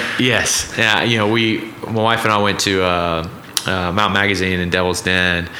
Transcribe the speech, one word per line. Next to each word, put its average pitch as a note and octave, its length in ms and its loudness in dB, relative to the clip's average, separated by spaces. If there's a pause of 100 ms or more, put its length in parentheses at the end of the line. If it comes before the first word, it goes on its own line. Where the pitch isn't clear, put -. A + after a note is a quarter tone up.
(200)
yes. A#2 580 0
Yeah. G#2+ 260 2
You A#2 160 2
know, G#2 100 2
we, A2+ 420 0 (160)
my A2 140 -2
wife A2+ 240 2
and A2 80 4
I G#2 40 4
went G2+ 240 0
to, F#2+ 220 2
uh, F2 440 0 (380)
uh, F2+ 280 -2
Mount G#2 200 2
Magazine F#2 460 0
in F2 120 -2
Devil's F2+ 300 0
Den. F2+ 460 0 (120)